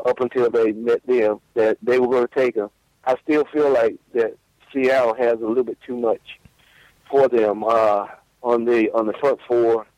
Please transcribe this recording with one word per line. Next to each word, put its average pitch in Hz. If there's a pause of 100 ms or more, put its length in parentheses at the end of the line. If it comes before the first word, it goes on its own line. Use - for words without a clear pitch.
up 127
until 123
they 113
met 117
them, 107 (140)
that 110
they 123
were 123
gonna 120
take 127
'em. 104 (340)
I 131
still 151
feel 147
like 117 (160)
that 113 (360)
Seattle 127
has 117
a 113
little 120
bit 113
too 123
much 113 (720)
for 139
them, 107
uh, 107 (360)
on 120
the, 117
on 113
the 104
front 139
four 117 (120)